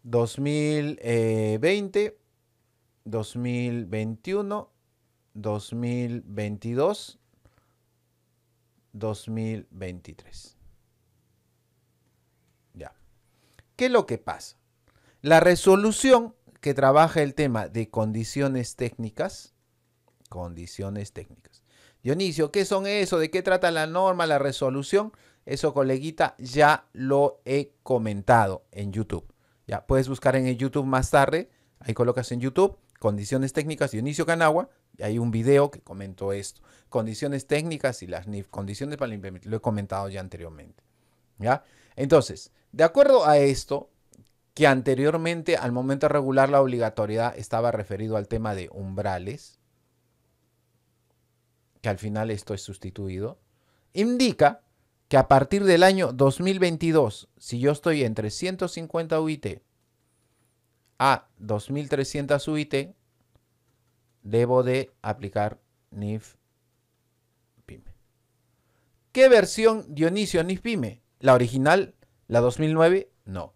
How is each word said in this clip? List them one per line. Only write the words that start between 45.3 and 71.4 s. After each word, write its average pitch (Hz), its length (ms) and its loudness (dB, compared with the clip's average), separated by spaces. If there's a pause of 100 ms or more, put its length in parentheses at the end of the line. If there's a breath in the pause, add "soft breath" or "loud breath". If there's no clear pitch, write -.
al 123 160 -4
momento 135 340 -2
de 147 60 2
regular 135 360 2
la 139 120 6
obligatoriedad, 113 800 -2
estaba 117 320 -2
referido 110 460 -6
al 101 120 -4
tema 110 260 -4
de 92 180 -10
umbrales, 95 880 -8 (2250)
que 113 80 -6
al 98 100 -4
final 107 320 -6
esto 104 240 -6
es - 80 -10
sustituido, 98 800 -10 (520)
indica 247 720 2 (440)
que 143 100 2
a 131 120 6
partir 143 360 4
del 180 200 8
año 190 280 4
dos 131 280 2
mil 190 180 0
veintidós, 160 800 0
si 120 220 -8
yo 139 100 4
estoy 151 340 0
entre 110 260 -2
ciento 180 380 -6
cincuenta 165 520 -4
U 160 100 -2
I 151 80 -6
T - 260 -10 (1300)
a 131 300 2 (100)
dos 107 320 -6
mil 143 180 -6
trescientas 143 600 -2
U 151 100 -4
I 151 80 -4
T, 147 300 -6 (1300)
debo 120 420 2
de 127 360 -2
aplicar 104 600 -6 (300)
nif 104 440 -10 (1300)
PYME. - 300 -20 (1160)
¿Qué 262 180 8
versión, 220 640 4
Dionisio, 170 500 0
nif 185 160 -4
PYME? 151 400 -6 (200)
¿La 131 120 6
original? 131 640 2 (320)